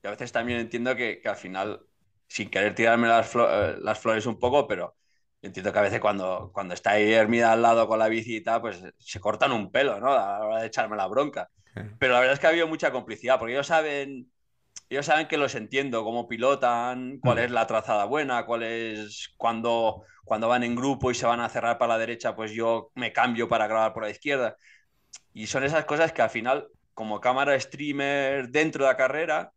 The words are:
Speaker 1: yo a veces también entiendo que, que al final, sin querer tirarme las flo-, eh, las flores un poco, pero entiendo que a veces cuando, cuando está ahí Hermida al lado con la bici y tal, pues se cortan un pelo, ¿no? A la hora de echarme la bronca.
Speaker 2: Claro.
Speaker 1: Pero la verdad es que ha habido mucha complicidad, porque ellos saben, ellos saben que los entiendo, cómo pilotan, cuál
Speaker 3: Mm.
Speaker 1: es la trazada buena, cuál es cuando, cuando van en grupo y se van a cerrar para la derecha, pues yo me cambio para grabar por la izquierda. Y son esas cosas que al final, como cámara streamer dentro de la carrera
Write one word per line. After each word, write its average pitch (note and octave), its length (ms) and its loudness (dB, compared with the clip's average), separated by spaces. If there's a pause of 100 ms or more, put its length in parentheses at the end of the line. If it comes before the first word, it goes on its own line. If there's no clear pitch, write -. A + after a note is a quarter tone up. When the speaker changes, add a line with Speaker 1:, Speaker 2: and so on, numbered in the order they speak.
Speaker 1:
yo G2 80 -8
a - 20 -8
veces A#2+ 200 -10
también A#2+ 280 -2
entiendo A#2+ 340 -2
que, A2+ 260 -4
que A2+ 80 -4
al G2+ 80 -2
final, F#2+ 440 -6 (480)
sin - 220 -8
querer G2 240 0
tirarme A#2 340 4
las A2+ 260 6
flo-, A#2+ 160 4
eh, F2 300 0
las G#2+ 180 -2
flores A2 280 0
un A2+ 120 -4
poco, C#3 280 2
pero F2 300 -6 (440)
entiendo G2+ 320 -6
que G2+ 60 2
a G#2 40 6
veces G#2 180 2
cuando, F#2 520 -2
cuando F#2 220 -6
está G2+ 180 0
ahí G#2+ 200 4
Hermida A2+ 400 4
al A#2 100 4
lado A#2 260 6
con A2 100 2
la A2+ 100 4
bici A2+ 280 -4
y G#2+ 60 -8
tal, A2+ 180 0
pues G2 220 -8 (160)
se - 220 -14
cortan A2 320 0
un G2+ 200 -4
pelo, B2 280 0
¿no? C3 120 2
A C3 40 4 (240)
la A2 60 -4
hora A2 140 -2
de A2+ 60 -4
echarme G#2+ 300 -4
la G2 100 -2
bronca. A#2 420 -2 (260)
Speaker 2:
Claro. G#2+ 240 -12
Speaker 1:
Pero B2+ 160 2
la B2 60 6
verdad C3 140 4
es C#3 60 -4
que F3+ 60 2
ha D#3+ 40 8
habido E3 180 2
mucha D#3 240 -2
complicidad, A#2+ 460 0
porque A#2 160 -4
ellos C#3 120 -2
saben, C#3+ 640 -2 (600)
ellos C#3+ 160 -4
saben D#3 220 2
que D#3 100 0
los C#3 160 0
entiendo, A#2+ 500 -2
cómo A#2 240 -4
pilotan, B2+ 920 0
cuál A#2+ 180 2
Speaker 3:
Mm. - 20 0
Speaker 1:
es A#2+ 120 0
la A#2 140 2
trazada G#2+ 400 0
buena, C3 400 -2
cuál A#2 180 -2
es A2 760 -8
cuando, A#2 680 0 (200)
cuando A2+ 240 0
van A#2+ 160 2
en A#2+ 120 -2
grupo B2+ 340 0
y A#2+ 60 -2
se B2 100 -2
van A#2 140 2
a A#2 100 -4
cerrar A#2 280 -2
para A#2 160 2
la A2+ 60 0
derecha, A2+ 360 -4
pues A2 160 -8
yo A2+ 440 -2
me A#2 160 -4
cambio A#2 360 0
para A2 200 2
grabar A2 260 2
por A2+ 100 -6
la G#2 60 -4
izquierda. B2+ 460 -4 (760)
Y G#2+ 140 -12
son C3 180 -2
esas D3+ 200 0
cosas D#3 280 0
que - 100 0
al A2 80 2
final, B2+ 380 -2 (260)
como G#2+ 260 -6
cámara C3+ 380 2
streamer C#3 920 -4
dentro D3+ 340 0
de C3 60 6
la C3 60 2
carrera D3+ 600 0